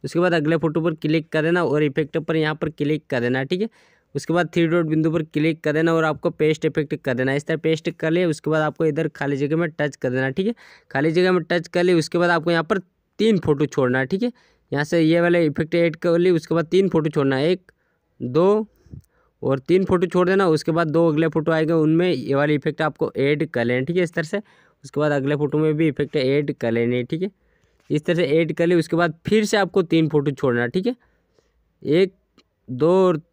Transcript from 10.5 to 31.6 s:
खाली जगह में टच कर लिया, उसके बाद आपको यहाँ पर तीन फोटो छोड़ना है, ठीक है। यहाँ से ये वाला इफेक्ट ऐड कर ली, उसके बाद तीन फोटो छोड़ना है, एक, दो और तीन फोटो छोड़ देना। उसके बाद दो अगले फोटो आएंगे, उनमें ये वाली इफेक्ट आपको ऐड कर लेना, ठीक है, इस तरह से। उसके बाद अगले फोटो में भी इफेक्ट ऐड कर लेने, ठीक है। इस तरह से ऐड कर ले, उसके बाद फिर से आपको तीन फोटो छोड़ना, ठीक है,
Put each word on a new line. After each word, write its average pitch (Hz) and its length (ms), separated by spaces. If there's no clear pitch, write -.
खाली 147 200
जगह 180 200
में 180 120
टच 175 240
कर 175 160
लिया, 180 140
उसके 160 200
बाद 175 120
आपको 170 220
यहाँ 165 120
पर 190 160
तीन 208 200
फोटो 151 280
छोड़ना 131 320
है, 135 60
ठीक 190 180
है। 240 80
यहाँ 143 120
से 165 180
ये 160 200
वाला 175 200
इफेक्ट 156 340
ऐड 170 220
कर 170 200
ली, 175 140
उसके 165 240
बाद 165 120
तीन 185 220
फोटो 160 200
छोड़ना 139 260
है, 147 160
एक, - 200
दो 180 480
और 135 200
तीन 180 240
फोटो 185 220
छोड़ 180 200
देना। 190 220
उसके 160 220
बाद 165 180
दो 165 200
अगले 160 200
फोटो 160 220
आएंगे, 160 220
उनमें 165 360
ये 135 260
वाली 147 200
इफेक्ट 139 260
आपको 156 360
ऐड 147 300
कर 117 180
लेना, 127 200
ठीक 170 120
है, 185 60
इस 165 100
तरह 165 120
से। 202 160
उसके 143 160
बाद 151 120
अगले 143 240
फोटो 147 220
में 156 180
भी 151 120
इफेक्ट 143 280
ऐड 139 400
कर 117 160
लेने, 120 320
ठीक 160 180
है। 196 80
इस 151 160
तरह 170 100
से 170 180
ऐड 160 200
कर 170 140
ले, 175 80
उसके 165 200
बाद 170 180
फिर 214 180
से 208 120
आपको 196 260
तीन 165 260
फोटो 147 240
छोड़ना, 120 340
ठीक 185 200
है, 247 80